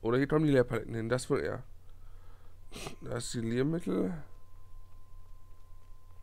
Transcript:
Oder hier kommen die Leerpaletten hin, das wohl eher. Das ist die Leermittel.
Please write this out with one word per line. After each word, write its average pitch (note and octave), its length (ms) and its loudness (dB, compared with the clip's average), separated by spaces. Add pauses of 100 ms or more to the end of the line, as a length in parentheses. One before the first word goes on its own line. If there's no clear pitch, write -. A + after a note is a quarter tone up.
Oder A#2 160 6
hier C#3 80 6
kommen D#3 180 6
die D3+ 60 6
Leerpaletten B2 420 6
hin, A2+ 160 0
das B2 220 2
wohl C3+ 80 6
eher. F#2+ 240 0 (1400)
Das A#2+ 260 -4
ist - 80 -4
die A2+ 140 0
Leermittel. E3 640 2 (2000)